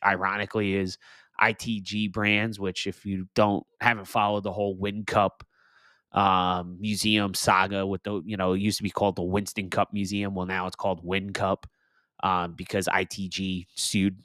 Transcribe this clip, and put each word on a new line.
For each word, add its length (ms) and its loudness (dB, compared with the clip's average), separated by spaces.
ironically 680 0
is 220 -2
I 160 4
T 280 -4
G 260 -2
Brands, 520 0
which 280 -4
if 180 -8
you 300 -6
don't, 300 4
haven't 240 2
followed 380 0
the 80 -4
whole 240 -2
Win 300 -4
Cup, 380 2
um, 680 2
museum 540 0
saga 520 4
with 180 -4
the, 220 -4
you 120 -6
know, 160 2
it 80 0
used 160 0
to 60 -4
be 60 -2
called 260 2
the 80 -4
Winston 460 -2
Cup 220 0
Museum. 420 -2
Well, 120 -4
now 200 -2
it's 100 -6
called 280 -2
Win 300 -2
Cup, 340 -2
um, 300 0
because 340 -4
I 160 2
T 240 -6
G 480 -4
sued 500 0